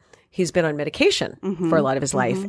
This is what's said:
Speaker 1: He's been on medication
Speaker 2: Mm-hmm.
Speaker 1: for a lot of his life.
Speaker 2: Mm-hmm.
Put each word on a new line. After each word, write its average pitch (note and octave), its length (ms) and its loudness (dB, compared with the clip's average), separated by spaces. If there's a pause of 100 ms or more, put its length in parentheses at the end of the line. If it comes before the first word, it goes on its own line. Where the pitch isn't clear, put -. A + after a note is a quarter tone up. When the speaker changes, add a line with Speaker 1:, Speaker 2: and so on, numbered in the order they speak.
(300)
Speaker 1:
He's F3 220 -2
been F3 140 2
on D3+ 100 -2
medication D3+ 680 0
Speaker 2:
Mm-hmm. F3+ 280 -2
Speaker 1:
for E3 80 4
a D#3 40 6
lot C3+ 140 0
of C3+ 60 -2
his C#3+ 120 -2
life. B2+ 220 0
Speaker 2:
Mm-hmm. - 120 -6